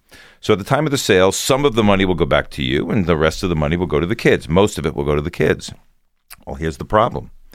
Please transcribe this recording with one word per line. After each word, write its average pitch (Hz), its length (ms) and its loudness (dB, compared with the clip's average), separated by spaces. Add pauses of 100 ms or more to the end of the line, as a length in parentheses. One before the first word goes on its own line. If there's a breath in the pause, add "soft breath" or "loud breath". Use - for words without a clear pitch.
(400 loud breath)
So - 140 0
at 90 60 0
the 101 60 -10
time 143 200 0
of 143 60 -4
the 139 80 0
sale, 95 320 4
some 143 340 0
of 143 80 0
the 113 100 2
money 98 220 4
will 90 80 2
go 82 120 0
back 71 260 0
to 73 100 -8
you, 69 300 -2
and 92 160 0
the 85 100 2
rest 78 240 0
of 95 80 -2
the 85 60 -2
money 76 220 0
will 87 100 -2
go 73 120 0
to 82 60 0
the 104 100 -4
kids. - 320 2
Most 95 300 2
of 73 80 -4
it 78 80 -4
will 71 120 -4
go 73 100 0
to 73 60 0
the 76 100 -6
kids. - 420 -2 (720)
Well, 69 120 -12
here's 80 200 -6
the - 80 -10
problem. 107 460 0 (240 soft breath)